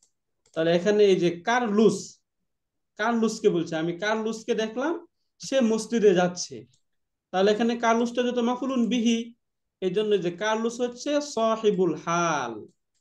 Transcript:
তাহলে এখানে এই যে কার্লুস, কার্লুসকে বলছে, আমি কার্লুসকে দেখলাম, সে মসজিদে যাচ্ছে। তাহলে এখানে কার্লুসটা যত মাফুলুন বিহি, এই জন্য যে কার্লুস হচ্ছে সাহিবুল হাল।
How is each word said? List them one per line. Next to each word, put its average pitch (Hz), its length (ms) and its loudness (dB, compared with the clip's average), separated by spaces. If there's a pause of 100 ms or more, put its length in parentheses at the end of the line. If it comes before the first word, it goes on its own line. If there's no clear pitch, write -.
(540)
তাহলে 165 180 2
এখানে 208 320 4
এই 190 120 6
যে 170 140 2
কার্লুস, 214 920 0 (760)
কার্লুসকে 220 520 0
বলছে, 165 280 0
আমি 170 220 -4
কার্লুসকে 220 560 -4
দেখলাম, 226 520 -4 (320)
সে 269 220 -2
মসজিদে 214 540 2
যাচ্ছে। 175 520 -2 (640)
তাহলে 190 200 2
এখানে 233 260 0
কার্লুসটা 233 460 0
যত 240 160 -2
মাফুলুন 240 480 -2
বিহি, 233 480 0 (460)
এই 190 100 -2
জন্য 208 320 0
যে 175 80 -4
কার্লুস 220 500 -4
হচ্ছে 285 400 -4
সাহিবুল 220 720 0
হাল। 151 720 -4 (340)